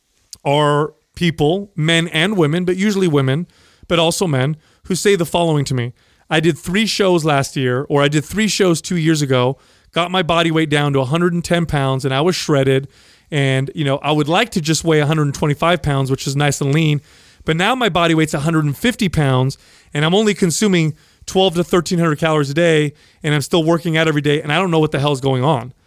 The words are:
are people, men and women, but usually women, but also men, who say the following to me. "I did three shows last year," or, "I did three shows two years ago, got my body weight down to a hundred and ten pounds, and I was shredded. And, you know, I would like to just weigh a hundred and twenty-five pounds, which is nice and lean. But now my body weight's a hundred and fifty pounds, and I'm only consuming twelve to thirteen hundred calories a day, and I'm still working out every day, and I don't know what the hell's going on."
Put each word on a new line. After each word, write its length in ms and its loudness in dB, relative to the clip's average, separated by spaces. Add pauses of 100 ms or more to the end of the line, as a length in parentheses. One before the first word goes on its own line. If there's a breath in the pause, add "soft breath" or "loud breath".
(440)
are 500 0 (220)
people, 600 -2
men 340 0
and 280 -2
women, 280 0
but 120 -2
usually 300 0
women, 400 0 (400 soft breath)
but 120 0
also 280 0
men, 300 -2 (260 soft breath)
who 120 -4
say 200 2
the 100 -2
following 400 0
to 80 -6
me. 200 -6 (360 soft breath)
"I 100 0
did 180 2
three 280 -2
shows 400 0
last 300 0
year," 340 -2
or, 120 2
"I 60 4
did 160 0
three 240 -2
shows 340 0
two 160 -4
years 240 0
ago, 360 0 (340 soft breath)
got 200 -2
my 120 2
body 280 2
weight 180 0
down 240 0
to 60 2
a 60 0
hundred 280 0
and 100 -2
ten 220 0
pounds, 400 -2
and 80 -2
I 80 0
was 140 2
shredded. 520 0 (440 soft breath)
And, 440 0
you 80 -4
know, 140 0
I 140 -4
would 160 2
like 240 0
to 100 -2
just 220 -2
weigh 180 2
a 40 0
hundred 180 0
and 120 -2
twenty-five 480 0
pounds, 260 -2
which 180 -4
is 80 -4
nice 260 -2
and 120 0
lean. 280 2 (440 soft breath)
But 120 -2
now 180 0
my 140 0
body 260 2
weight's 180 0
a 60 -4
hundred 260 0
and 120 -2
fifty 320 0
pounds, 480 0 (360 soft breath)
and 120 0
I'm 100 2
only 180 2
consuming 600 0 (300 soft breath)
twelve 300 0
to 80 0
thirteen 360 0
hundred 200 0
calories 300 0
a 40 -8
day, 400 2 (280 soft breath)
and 140 0
I'm 60 0
still 220 0
working 340 0
out 100 2
every 140 0
day, 200 0
and 120 -8
I 40 0
don't 140 0
know 80 2
what 120 2
the 80 -2
hell's 220 0
going 220 0
on." 300 -2 (140)